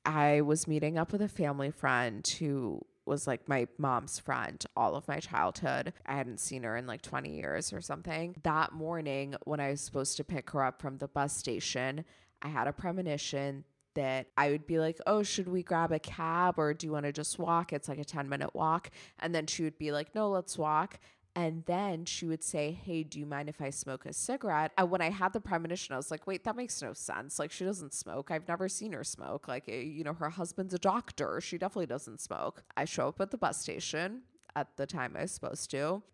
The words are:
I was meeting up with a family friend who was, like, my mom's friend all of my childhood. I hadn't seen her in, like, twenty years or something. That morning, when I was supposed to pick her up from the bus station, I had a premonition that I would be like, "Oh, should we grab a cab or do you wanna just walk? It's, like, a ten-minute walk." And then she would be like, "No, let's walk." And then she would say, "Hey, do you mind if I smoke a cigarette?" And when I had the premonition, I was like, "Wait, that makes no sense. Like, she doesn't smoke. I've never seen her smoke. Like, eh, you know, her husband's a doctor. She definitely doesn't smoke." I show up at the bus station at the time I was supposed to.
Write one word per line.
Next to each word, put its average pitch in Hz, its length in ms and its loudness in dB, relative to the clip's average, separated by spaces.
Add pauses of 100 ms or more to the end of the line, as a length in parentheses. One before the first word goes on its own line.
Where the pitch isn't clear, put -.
I 147 340 8
was 151 260 4
meeting 156 300 2
up 165 160 2
with 208 80 2
a 208 80 2
family 143 420 0
friend 123 560 2
who 135 540 0 (240)
was, 143 220 0
like, 127 220 -2
my 131 280 2
mom's 131 420 0
friend - 460 -4 (120)
all 107 180 4
of 147 120 -6
my 147 140 -2
childhood. 135 720 2 (140)
I 139 100 -2
hadn't 123 240 -4
seen 131 220 -4
her 113 140 -2
in, 127 100 -4
like, 117 160 -8
twenty 139 340 -4
years 147 360 -2
or 180 80 -6
something. 170 640 -4
That 156 300 4
morning, 151 600 -2 (100)
when 151 160 0
I 139 100 2
was 143 120 -2
supposed - 340 0
to 151 80 -2
pick 143 260 -4
her 139 140 4
up 131 160 0
from 135 180 -6
the 139 100 -6
bus 143 280 2
station, 131 680 -2 (360)
I 143 80 -6
had 131 180 2
a 147 60 0
premonition 147 920 -2 (300)
that 131 420 0
I 143 140 6
would 151 160 0
be 165 120 2
like, 160 280 2
"Oh, 214 160 6
should 196 260 -2
we 180 140 2
grab 165 300 2
a 156 60 4
cab 170 600 2
or 151 140 4
do 151 140 -6
you 151 60 -2
wanna 143 200 0
just 151 260 -4
walk? 170 340 2
It's, 147 160 -2
like, 139 100 -4
a 143 60 -4
ten-minute 143 500 -2
walk." 160 360 2 (280)
And 170 160 0
then 156 120 2
she - 180 0
would 151 140 -2
be 151 140 -2
like, 147 220 -2
"No, 214 160 4
let's 180 260 0
walk." 156 420 2 (380)
And 165 300 0
then 175 400 0
she - 200 -4
would 160 160 0
say, 151 300 0
"Hey, 165 320 -2
do 151 160 -10
you 147 40 -4
mind 147 240 -4
if 156 140 -8
I 139 80 -2
smoke 135 340 -6
a - 80 -8
cigarette?" 185 640 2
And 185 140 6
when 180 100 4
I 165 100 4
had 190 220 2
the 220 80 0
premonition, 170 540 -2
I - 20 -2
was 139 140 -4
like, 156 160 -6
"Wait, 190 160 -2
that 233 140 -2
makes 247 260 -6
no 110 100 -4
sense. 110 460 -6
Like, 151 140 -2
she - 120 -4
doesn't 185 300 -4
smoke. - 380 -6
I've 160 160 -4
never 175 200 0
seen 208 240 -6
her 127 120 -6
smoke. - 420 -6
Like, 131 220 -6
eh, 107 140 -4
you 156 200 -6
know, 147 120 -2
her 160 160 -2
husband's 180 440 -4
a 175 40 0
doctor. 170 600 2
She - 160 -6
definitely 175 300 -2
doesn't 120 340 -6
smoke." - 440 -4 (120)
I 143 80 2
show 131 220 0
up 147 140 -2
at 196 100 0
the 240 80 -4
bus - 220 0
station 185 600 -4 (340)
at 147 200 -2
the 139 120 -2
time 131 280 -4
I - 60 -2
was 185 80 -2
supposed - 400 -6
to. 156 320 0 (120)